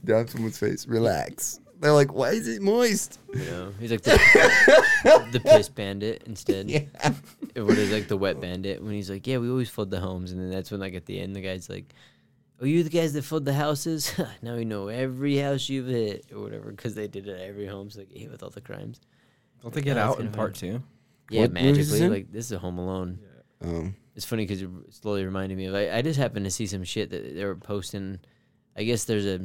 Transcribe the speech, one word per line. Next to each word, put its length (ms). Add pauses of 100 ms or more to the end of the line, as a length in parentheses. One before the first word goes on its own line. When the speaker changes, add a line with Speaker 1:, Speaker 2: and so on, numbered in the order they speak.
Speaker 1:
down 240
someone's 280
face. 300
Relax. 720 (220)
They're 100
like, 220
"Why 160
is 180
it 140
moist?" 580 (140)
Speaker 2:
You 120
know, 340
he's 120
like 120
the, 80
Speaker 1:
<laughs> 1200
Speaker 2:
the 80
piss 260
bandit 600
instead. 420
Speaker 1:
Yeah. 160 (720)
Speaker 2:
Or 80
what 120
is, 140
like, 160
the 100
wet 220
bandit 440
when 100
he's 160
like, 180
"Yeah, 120
we 100
always 200
flood 220
the 80
homes," 320
and 80
then 120
that's 200
when, 80
like, 140
at 120
the 140
end, 160
the 60
guy's 280
like, 220 (680)
"Oh, 40
you 180
the 60
guys 240
that 120
flood 200
the 80
houses? 600 (140)
<laughs> 140
Now 140
we 80
know 240
every 500
house 320
you've 180
hit," 460
or 80
whatever, 300
'cause 240
they 140
did 180
it 60
at 80
every 260
home, 220
so 100
they 60
get 140
hit 120
with 120
all 80
the 100
crimes. 400 (600)
Speaker 3:
Don't 120
they 80
get 160
Speaker 2:
Oh, 40
that's 120
Speaker 3:
out 60
in 80
Speaker 2:
kinda 100
Speaker 3:
part 200
Speaker 2:
funny. 160
Speaker 3:
two? 100 (480)
Speaker 2:
Yeah, 100
Speaker 1:
What 120
movie 140
is 100
Speaker 2:
magically. 220
Speaker 1:
this 60
in? 60
Speaker 2:
Like, 200
this 140
is 80
a 60
Home 180
Alone. 420 (460)
Speaker 1:
Oh. 240 (260)
Speaker 2:
It's 100
funny 200
'cause 160
you're 80 (220)
slowly 340
reminding 320
me 80
of, 80
I, 240
I 60
just 160
happened 260
to 60
see 160
some 160
shit 260
that 240
they 120
were 100
posting. 640 (560)
I 80
guess 220
there's 200
a 200